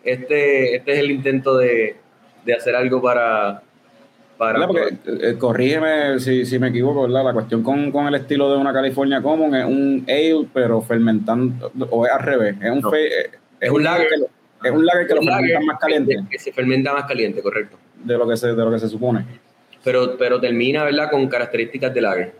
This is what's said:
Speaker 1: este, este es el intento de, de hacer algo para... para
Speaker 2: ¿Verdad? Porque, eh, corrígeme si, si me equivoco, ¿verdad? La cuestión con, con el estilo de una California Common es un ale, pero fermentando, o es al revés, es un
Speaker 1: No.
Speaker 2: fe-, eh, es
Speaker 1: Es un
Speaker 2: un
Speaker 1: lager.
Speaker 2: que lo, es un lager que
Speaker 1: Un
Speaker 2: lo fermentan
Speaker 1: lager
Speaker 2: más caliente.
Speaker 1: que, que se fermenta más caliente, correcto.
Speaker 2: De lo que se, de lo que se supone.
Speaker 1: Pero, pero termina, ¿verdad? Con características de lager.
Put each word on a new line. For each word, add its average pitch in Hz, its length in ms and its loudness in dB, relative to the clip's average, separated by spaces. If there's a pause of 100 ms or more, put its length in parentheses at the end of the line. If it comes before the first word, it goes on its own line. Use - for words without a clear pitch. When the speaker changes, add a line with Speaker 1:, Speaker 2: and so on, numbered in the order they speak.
Speaker 1:
este, 131 720 2
este 143 160 -4
es 147 60 2
el 143 120 0
intento 135 460 0
de, 120 400 2 (480)
de 120 80 0
hacer 120 220 -2
algo 127 260 0
para... 113 600 0 (760)
para 113 220 0
Speaker 2:
¿Verdad? 175 80 0 (380)
Porque, - 240 -2
eh, 120 80 -2
corrígeme 139 840 0
si, 127 260 0
si 127 120 -2
me 127 120 0
equivoco, 131 340 0
¿verdad? 127 220 2
La 123 80 0
cuestión 113 300 -2
con, 143 280 -2
con 143 160 0
el 143 80 0
estilo 139 360 0
de 139 60 2
una 139 140 0
California 135 500 0
Common 156 340 0
es 131 100 0
un 135 420 0
ale, 156 460 2
pero 117 280 2
fermentando, 117 920 0 (180)
o 117 160 2
es 120 80 2
al 139 80 0
revés, 120 420 0
es 113 80 -2
un 139 80 0
Speaker 1:
No. 117 120 -2
Speaker 2:
fe-, 156 160 0
eh, - 180 -2 (340)
es 101 80 -2
Speaker 1:
Es - 20 0
un 139 80 2
Speaker 2:
un 151 60 2
Speaker 1:
lager. 165 240 2
Speaker 2:
que 156 100 0
lo, 139 80 0 (380)
es 127 80 0
un 160 140 4
lager 175 220 2
que - 60 2
Speaker 1:
Un - 60 2
Speaker 2:
lo - 60 0
fermentan - 280 0
Speaker 1:
lager 151 140 0
Speaker 2:
más 170 120 -4
caliente. 147 360 0
Speaker 1:
que, 98 140 -8
que - 100 -10
se - 140 -10
fermenta 131 400 0
más 143 120 -2
caliente, 110 360 -4
correcto. 104 360 -6 (260)
Speaker 2:
De 117 140 -2
lo 120 100 0
que 117 100 0
se, 120 100 -2
de 117 80 0
lo 113 160 2
que 113 80 0
se 110 100 -4
supone. 113 360 -2 (580)
Speaker 1:
Pero, 127 320 0
pero 123 240 2
termina, 123 440 0
¿verdad? 147 260 0
Con 135 180 2
características 120 680 -2
de 120 80 0
lager. 92 380 -2